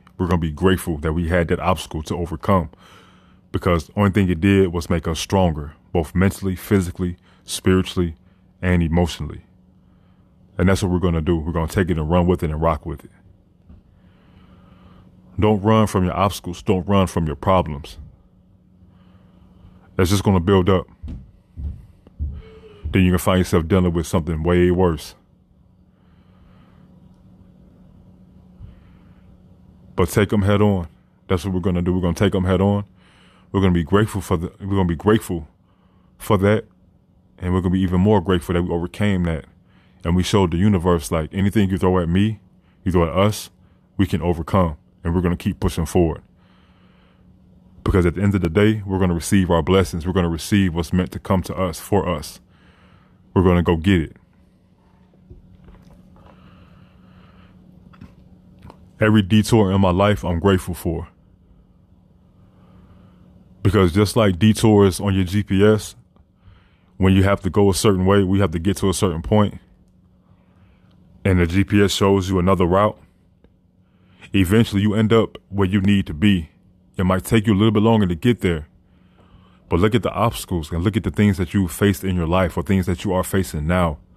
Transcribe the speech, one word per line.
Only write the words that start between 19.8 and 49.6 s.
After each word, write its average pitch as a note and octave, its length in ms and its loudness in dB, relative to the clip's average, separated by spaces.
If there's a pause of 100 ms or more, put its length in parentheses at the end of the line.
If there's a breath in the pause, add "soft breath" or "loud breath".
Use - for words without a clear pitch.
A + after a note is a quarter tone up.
That's F2+ 140 2
just G2 140 0
gonna G2 160 2
build F#2 300 2
up. F#2 180 0 (2000 loud breath)
Then F#2+ 180 2
you F2+ 80 4
can F2+ 80 2
find F#2 180 2
yourself F2 300 0
dealing F2+ 260 2
with E2+ 140 -4
something D#2+ 340 -4
way F2+ 300 2
worse. F2 420 -2 (4000 soft breath)
But F2+ 140 0
take G#2+ 240 0
'em G#2 80 0
head G#2 220 2
on. F#2+ 240 0 (400)
That's F#2+ 180 -4
what F#2+ 80 -4
we're F2+ 60 -4
gonna F2 240 -2
do. F2+ 100 0
We're F#2 80 -2
gonna F2 140 -2
take G2+ 180 0
'em F#2 120 -2
head F#2 140 2
on. G2+ 260 0 (640 soft breath)
We're G2 100 -2
gonna F#2 120 4
be E2+ 100 0
grateful G2 380 0
for F#2 140 -4
the, E2 240 -6
we're G2 160 -6
gonna F#2+ 100 0
be E2+ 100 -2
grateful F#2+ 520 -2 (720 soft breath)
for G#2 220 0
that. G2+ 260 0 (800)
And F2+ 100 -4
we're F#2 60 0
gonna F2 140 -2
be F#2+ 80 0
even F2+ 180 0
more G#2 220 2
grateful F2+ 320 -2
that F2 100 -2
we F2+ 60 -6
overcame F2 540 -4
that. D#2+ 220 -6 (600 soft breath)
And E2+ 100 0
we F2+ 80 2
showed F#2+ 280 2
the E2+ 60 -2
universe, F2+ 540 2
like, D#2+ 220 -2
anything G2 360 0
you F#2+ 80 -2
throw F#2 220 2
at E2 80 -2
me, G2+ 320 0 (460 soft breath)
you F#2 60 -2
throw F2 120 2
at D#2+ 120 -2
us, G2+ 340 0 (480 soft breath)
we G2 80 2
can E2+ 160 -2
overcome. E2 560 -2 (260)
And E2 100 -2
we're F2+ 80 0
gonna F2 140 0
keep - 240 -6
pushing F2 260 -4
forward. E2 360 0 (1600 soft breath)
Because F2+ 220 2
at E2 100 -2
the F#2 60 -6
end G2+ 120 2
of G2 60 -2
the F2 100 -2
day, G#2 360 2
we're F#2+ 120 -4
gonna F2+ 160 0
receive F2+ 380 0
our E2 100 2